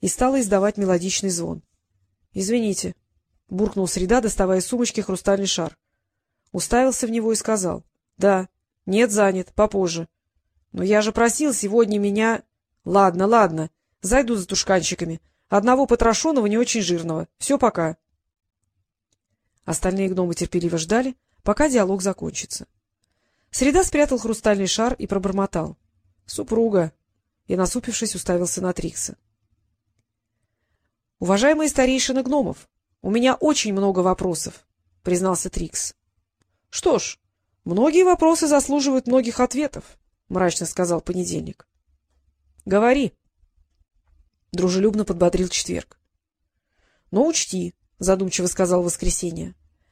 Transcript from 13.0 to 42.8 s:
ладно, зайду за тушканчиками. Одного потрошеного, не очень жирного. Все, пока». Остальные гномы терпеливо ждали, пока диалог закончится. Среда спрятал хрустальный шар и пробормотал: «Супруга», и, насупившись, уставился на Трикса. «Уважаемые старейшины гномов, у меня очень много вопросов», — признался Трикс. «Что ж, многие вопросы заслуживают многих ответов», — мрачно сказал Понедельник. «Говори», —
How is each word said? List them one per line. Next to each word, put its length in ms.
ладно, 440
зайду 340
за 100
тушканчиками. 760
Одного 380
потрошеного, 600
не 120
очень 240
жирного. 440
Все, 180
пока». 400
Остальные 460
гномы 240
терпеливо 420
ждали, 400
пока 280
диалог 320
закончится. 640
Среда 340
спрятал 340
хрустальный 480
шар 280
и 120
пробормотал: 720
«Супруга», 680
и, 100
насупившись, 580
уставился 480
на 100
Трикса. 440
«Уважаемые 500
старейшины 540
гномов, 460
у 80
меня 240
очень 380
много 280
вопросов», — 640
признался 480
Трикс. 440
«Что 280
ж, 200
многие 400
вопросы 420
заслуживают 600
многих 340
ответов», — 580
мрачно 380
сказал 340
Понедельник. 680
«Говори», — 480